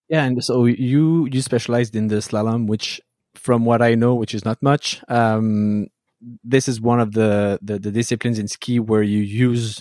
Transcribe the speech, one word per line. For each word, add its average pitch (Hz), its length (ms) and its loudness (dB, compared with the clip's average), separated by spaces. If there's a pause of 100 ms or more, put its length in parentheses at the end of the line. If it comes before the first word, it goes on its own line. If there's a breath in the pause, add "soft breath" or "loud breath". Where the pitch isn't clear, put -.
Yeah, 156 160 0
and 123 200 -2
so 123 220 2
you, 143 600 2
you 131 140 -2
specialized 120 560 -2
in 107 120 0
the 107 80 0
slalom, 110 500 -2
which - 340 -6 (340)
from 120 300 0
what 117 160 2
I 117 140 4
know, 120 200 2
which 113 200 -4
is 104 100 -6
not 110 180 -4
much, 143 460 0
um, 110 800 0 (580)
this 127 240 2
is 117 120 -4
one 120 200 2
of 107 120 0
the, 104 500 2
the, 104 160 -6
the 104 120 -6
disciplines 117 480 -2
in 101 80 -4
ski 123 320 -4
where 110 240 2
you 104 180 0
use, 113 600 -2